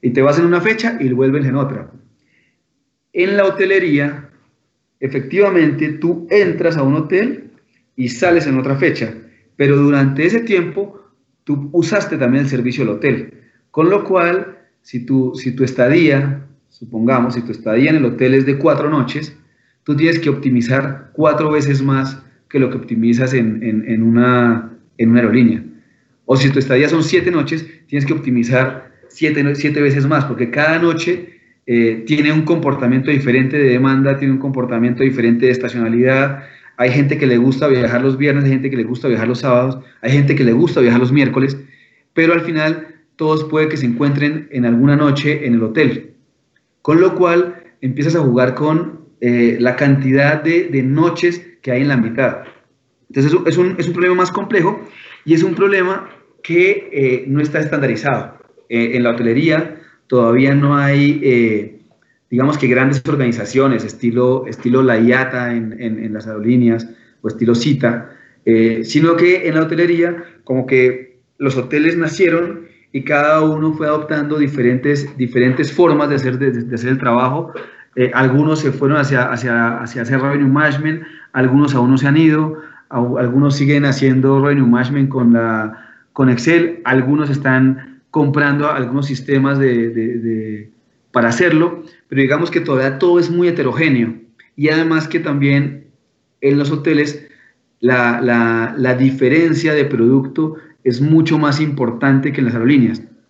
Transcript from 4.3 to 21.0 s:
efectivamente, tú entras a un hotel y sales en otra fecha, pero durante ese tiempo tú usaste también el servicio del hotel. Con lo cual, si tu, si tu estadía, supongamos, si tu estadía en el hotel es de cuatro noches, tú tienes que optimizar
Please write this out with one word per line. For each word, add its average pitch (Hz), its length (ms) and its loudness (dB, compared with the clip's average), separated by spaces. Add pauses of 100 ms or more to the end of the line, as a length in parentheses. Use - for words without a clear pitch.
efectivamente, 151 1000 0
tú 170 280 -2
entras 175 460 2
a 147 80 -2
un 135 120 2
hotel 185 560 -4 (440)
y 123 140 -4
sales 170 360 2
en 135 140 0
otra 135 160 -2
fecha, 135 380 -2 (420)
pero 139 220 2
durante 139 480 2
ese 220 160 0
tiempo 196 600 -4 (440)
tú 143 260 -4
usaste - 460 -2
también 135 260 0
el 135 60 -2
servicio 127 340 -4
del 104 120 -2
hotel. - 380 -4 (380)
Con 160 180 2
lo 196 140 0
cual, 185 540 -2 (240)
si 120 240 -10
tu, 131 280 0
si 123 220 -8
tu 135 80 0
estadía, 139 840 0 (220)
supongamos, 117 680 -2
si 120 60 -4
tu - 120 -8
estadía 123 380 0
en 160 40 2
el 143 100 2
hotel 123 280 0
es 135 120 4
de 139 120 -2
cuatro 147 320 0
noches, 151 440 -4 (500)
tú 147 120 -2
tienes 165 240 2
que 156 100 -2
optimizar 131 840 -2